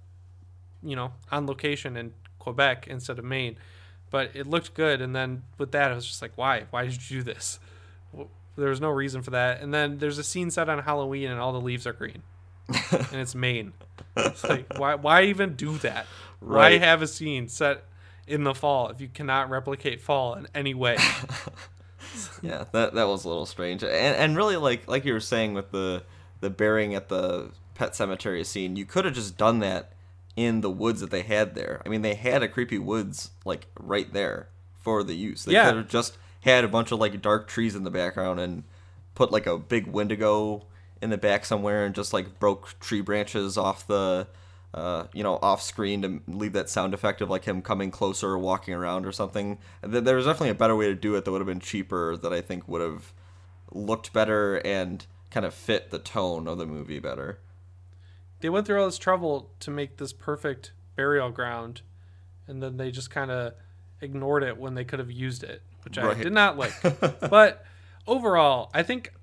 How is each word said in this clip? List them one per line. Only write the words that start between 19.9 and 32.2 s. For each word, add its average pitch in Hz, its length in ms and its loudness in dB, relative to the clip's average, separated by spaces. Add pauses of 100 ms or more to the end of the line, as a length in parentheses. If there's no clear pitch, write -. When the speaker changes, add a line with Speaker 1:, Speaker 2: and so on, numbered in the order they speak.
Speaker 1:
fall 131 340 0
in - 200 -12
any 139 200 -4
way? 123 280 2
Speaker 2:
<laughs> - 40 4 (1400)
Yeah, 73 300 -6
that, 113 220 2
that 113 140 2
was 98 160 -2
a 92 40 -8
little 82 180 -4
strange. 90 360 -6
And, - 100 -2
and 143 440 4
really, 202 200 2
like, 135 320 0
like 135 160 0
you 139 80 0
were 110 80 0
saying 110 340 0
with 95 160 -6
the, 92 320 -2 (380)
the 98 100 -2
burying 107 440 2
at 95 140 -6
the 90 420 -2 (240)
pet - 200 -4
cemetery 95 500 -4
scene, 92 320 -4
you 98 100 -6
could 185 180 0
have 165 100 -2
just 101 220 -8
done 113 240 4
that 95 320 -2 (420)
in 117 260 2
the 101 100 0
woods 104 300 0
that 92 100 -8
they 92 120 -2
had 104 320 2
there. - 300 -6
I - 40 -10
mean, 107 140 -2
they 104 120 0
had 127 280 2